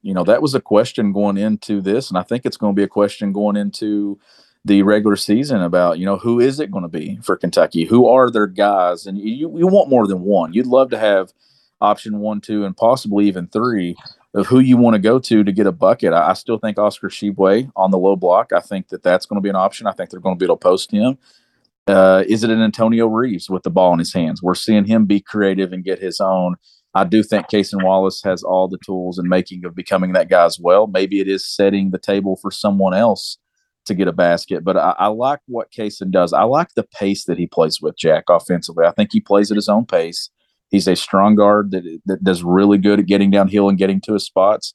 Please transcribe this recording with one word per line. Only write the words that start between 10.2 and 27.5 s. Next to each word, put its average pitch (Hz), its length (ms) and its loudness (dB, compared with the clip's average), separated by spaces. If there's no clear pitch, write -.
one. 90 300 0
You'd 123 140 -2
love 127 240 2
to 113 80 -4
have 101 340 0
option 104 380 -2
one, 104 220 -6
two, 104 240 -4
and 95 120 -8
possibly 107 500 0
even 90 200 -4
three 107 480 -4
of 101 140 -2
who 131 100 4
you 131 180 6
wanna 117 220 4
go 113 220 2
to 107 240 2
to 98 80 0
get 98 160 2
a 90 40 0
bucket. 90 400 2
I, 82 180 2
I - 40 0
still 113 240 -6
think 107 200 -6
Oscar 104 300 -2
Tshiebwe 101 680 0
on 95 160 0
the 95 60 2
low 95 180 2
block. 104 360 2
I 90 80 0
think 95 280 -10
that - 160 -14
that's 90 200 2
gonna 104 160 -6
be 98 100 -4
an 95 60 -4
option. 95 300 -4
I 95 60 -2
think 92 180 -12
they're 92 100 -18
gonna 92 160 -4
be 90 100 -2
able 85 100 2
to - 60 -20
post 92 280 0
him. 120 260 0
Uh, 95 400 4
is 107 160 0
it 113 80 0
an 113 100 2
Antonio 113 460 0
Reeves 110 420 -4
with 92 140 -6
the 90 80 -4
ball 90 220 4
in 85 80 0
his 85 120 -6
hands? 82 300 -4
We're 90 140 0
seeing 107 280 2
him 110 220 2
be 98 140 0
creative 95 520 -2
and 92 120 -12
get 92 160 -6
his 92 200 -8
own. 92 360 0
I 95 60 2
do 110 220 2
think 104 240 -4
Cason 98 340 -2